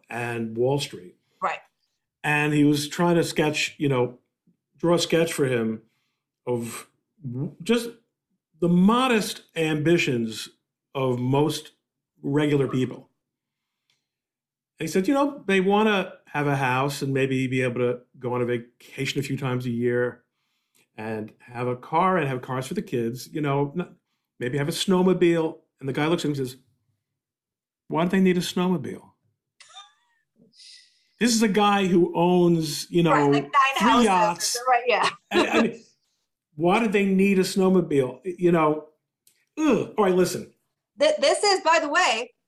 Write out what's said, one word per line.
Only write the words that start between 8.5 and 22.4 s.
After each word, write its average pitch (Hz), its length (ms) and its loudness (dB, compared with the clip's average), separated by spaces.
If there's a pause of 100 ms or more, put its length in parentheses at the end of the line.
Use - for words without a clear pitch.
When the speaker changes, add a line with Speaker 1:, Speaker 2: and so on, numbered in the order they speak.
Speaker 1:
the 170 100 0
modest 220 720 2 (140)
ambitions 151 920 0 (440)
of 131 240 -2
most 139 540 0 (500)
regular 143 460 0
people. 127 420 -4 (1700)
And 160 80 -6
he - 40 -10
said, 190 160 0
you 277 80 2
know, 277 320 -2
they 190 120 2
wanna 202 540 2 (140)
have 147 180 -4
a 143 100 0
house 135 460 -2
and 139 140 -4
maybe 131 320 -2
be 127 160 -2
able 123 160 -4
to 123 220 -2 (180)
go 123 160 -6
on 123 80 -2
a - 20 -2
vacation 123 760 -6
a 135 40 -2
few 135 140 -6
times 123 280 -4
a 123 60 -4
year 120 500 -2 (760)
and 110 440 -10
have 120 260 -10
a 123 100 -4
car 185 420 0
and 151 100 -2
have 127 160 -6